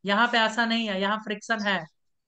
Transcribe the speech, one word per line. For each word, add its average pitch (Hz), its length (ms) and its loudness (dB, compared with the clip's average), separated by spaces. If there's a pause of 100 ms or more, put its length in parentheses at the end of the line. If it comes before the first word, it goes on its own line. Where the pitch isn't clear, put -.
यहाँ 208 240 4
पे 233 100 2
ऐसा 220 280 2
नहीं 226 220 0
है, 190 120 -2
यहाँ 202 180 0
friction 214 420 -6
है, 196 260 0 (420)